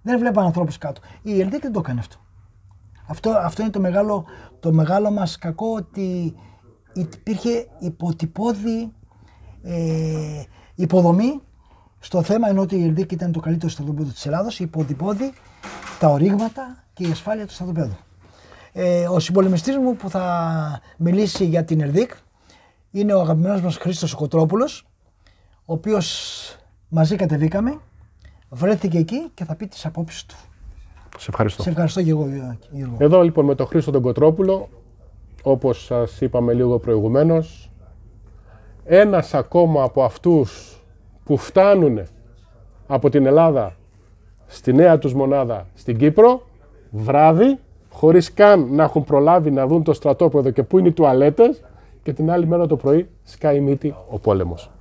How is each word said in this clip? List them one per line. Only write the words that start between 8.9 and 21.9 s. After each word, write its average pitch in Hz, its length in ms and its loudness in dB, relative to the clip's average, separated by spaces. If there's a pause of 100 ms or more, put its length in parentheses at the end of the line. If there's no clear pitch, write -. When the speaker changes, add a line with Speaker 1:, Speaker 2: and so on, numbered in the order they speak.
Speaker 1:
ε, 160 800 -6 (320)
υποδομή 185 680 2 (580)
στο - 220 -4
θέμα, 214 280 0
ενώ 196 120 0
ότι 190 140 -4
η 180 80 0
Ελδίκ 165 280 -2
ήταν 175 200 -6
το 160 80 -4
καλύτερο 160 320 -4
στρατοπέδο 147 380 -8
της - 160 -14
Ελλάδος, 185 340 -6
υποτυπώδη 175 760 -6 (680)
τα 185 80 2
ορίγματα 208 760 -2 (100)
και 180 140 -8
η 165 40 -4
ασφάλεια 208 360 -8
του - 60 -20
στρατοπέδου. 160 420 -8 (800)
Ε, 180 340 0
ο 175 120 0
συμπολεμιστής 190 580 0
μου 254 180 0
που 196 140 -12
θα 165 720 -4 (160)
μιλήσει 185 480 0
για 165 180 0
την 160 180 0
ελδίκ 156 300 -2 (800)